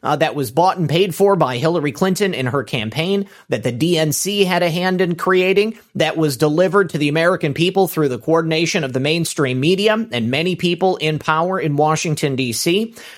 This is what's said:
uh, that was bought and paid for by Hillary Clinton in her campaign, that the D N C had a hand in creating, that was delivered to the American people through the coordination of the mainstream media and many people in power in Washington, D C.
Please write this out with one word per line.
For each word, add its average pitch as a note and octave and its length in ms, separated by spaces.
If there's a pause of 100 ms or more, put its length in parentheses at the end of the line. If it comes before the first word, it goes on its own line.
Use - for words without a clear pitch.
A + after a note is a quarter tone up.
uh, D3 140
that C#3+ 180
was C3 160
bought F3 260
and E3+ 120
paid E3+ 260
for G3 220
by C3 180
Hillary D3 380
Clinton F#3+ 400
in C3 140
her B2 160
campaign, D#3 640 (200)
that A#2 160
the B2+ 80
D D#3+ 260
N D#3 140
C G3 320
had F3+ 200
a F3 60
hand F3+ 300
in F3 160
creating, F#3 600 (180)
that D#3 220
was D3+ 180
delivered E3 540
to - 80
the D3+ 100
American E3 460
people F3+ 340
through D3+ 220
the A#2+ 100
coordination D#3+ 640
of C3+ 80
the C3 80
mainstream C#3+ 640
media F#3+ 320 (180)
and A#2 180
many E3 280
people F3 400
in D#3 220
power E3 380
in D3+ 200
Washington, D3+ 580
D B2+ 160
C. G3 420 (240)